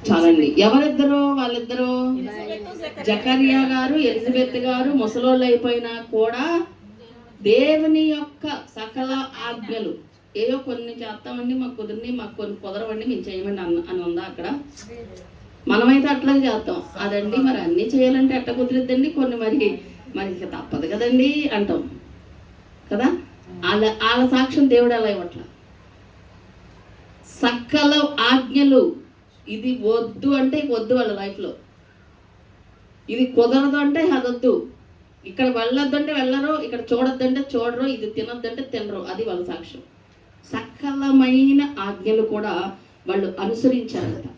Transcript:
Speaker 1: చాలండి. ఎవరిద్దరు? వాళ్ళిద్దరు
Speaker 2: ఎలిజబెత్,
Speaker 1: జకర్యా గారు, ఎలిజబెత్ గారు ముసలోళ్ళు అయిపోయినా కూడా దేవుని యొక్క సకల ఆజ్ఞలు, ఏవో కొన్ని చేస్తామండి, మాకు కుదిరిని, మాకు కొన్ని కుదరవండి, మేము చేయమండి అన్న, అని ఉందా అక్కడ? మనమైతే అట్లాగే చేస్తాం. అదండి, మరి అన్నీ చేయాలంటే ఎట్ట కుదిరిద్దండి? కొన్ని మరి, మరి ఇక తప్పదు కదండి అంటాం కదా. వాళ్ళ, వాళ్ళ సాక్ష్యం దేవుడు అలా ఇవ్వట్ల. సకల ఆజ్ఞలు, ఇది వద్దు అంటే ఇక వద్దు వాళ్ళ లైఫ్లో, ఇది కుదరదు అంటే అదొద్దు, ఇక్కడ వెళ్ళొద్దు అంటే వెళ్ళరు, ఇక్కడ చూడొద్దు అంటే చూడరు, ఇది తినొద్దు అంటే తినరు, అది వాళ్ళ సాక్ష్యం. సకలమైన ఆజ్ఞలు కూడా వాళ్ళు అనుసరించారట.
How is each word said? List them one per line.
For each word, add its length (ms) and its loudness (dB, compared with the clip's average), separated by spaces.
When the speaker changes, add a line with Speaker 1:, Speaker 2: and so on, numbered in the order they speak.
Speaker 1:
చాలండి. 460 6
ఎవరిద్దరు? 580 4
వాళ్ళిద్దరు 1000 -2
Speaker 2:
ఎలిజబెత్, 880 -10
Speaker 1:
జకర్యా 540 4
గారు, 340 0
ఎలిజబెత్ 600 2
గారు 360 0
ముసలోళ్ళు 540 2
అయిపోయినా 560 0
కూడా 540 0
దేవుని 560 4
యొక్క 480 -2
సకల 760 -8
ఆజ్ఞలు, 460 -8
ఏవో 200 -2
కొన్ని 320 -8
చేస్తామండి, 680 -8
మాకు 200 -6
కుదిరిని, 420 -8
మాకు 200 -12
కొన్ని 180 -8
కుదరవండి, 500 -8
మేము 160 -4
చేయమండి 400 -8
అన్న, 280 -2
అని 140 -6
ఉందా 180 -4
అక్కడ? 300 -10
మనమైతే 400 6
అట్లాగే 380 2
చేస్తాం. 380 -4
అదండి, 380 -2
మరి 200 2
అన్నీ 260 0
చేయాలంటే 520 4
ఎట్ట 140 -4
కుదిరిద్దండి? 600 0
కొన్ని 260 0
మరి, 460 0
మరి 160 -6
ఇక 120 -10
తప్పదు 440 -8
కదండి 680 2
అంటాం 360 -2
కదా. 260 0
వాళ్ళ, 360 0
వాళ్ళ 440 2
సాక్ష్యం 400 4
దేవుడు 240 6
అలా 140 0
ఇవ్వట్ల. 320 -4
సకల 920 0
ఆజ్ఞలు, 600 4
ఇది 320 -4
వద్దు 480 0
అంటే 280 2
ఇక 140 -2
వద్దు 220 0
వాళ్ళ 260 0
లైఫ్లో, 340 -10
ఇది 160 0
కుదరదు 500 2
అంటే 260 0
అదొద్దు, 640 0
ఇక్కడ 200 -2
వెళ్ళొద్దు 500 0
అంటే 180 -2
వెళ్ళరు, 480 0
ఇక్కడ 180 -8
చూడొద్దు 300 0
అంటే 180 0
చూడరు, 300 -2
ఇది 240 -4
తినొద్దు 380 -8
అంటే 140 -8
తినరు, 480 -8
అది 140 -6
వాళ్ళ 220 -6
సాక్ష్యం. 360 -12
సకలమైన 1300 2
ఆజ్ఞలు 420 -2
కూడా 500 -4
వాళ్ళు 320 -2
అనుసరించారట. 840 -2